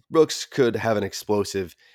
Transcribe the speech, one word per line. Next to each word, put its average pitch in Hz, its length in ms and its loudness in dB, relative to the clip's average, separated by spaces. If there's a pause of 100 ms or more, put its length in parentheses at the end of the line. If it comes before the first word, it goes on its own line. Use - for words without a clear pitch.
(100)
Brooks 156 360 2
could 117 300 0
have 110 200 0
an 101 80 -2
explosive 98 720 -4 (180)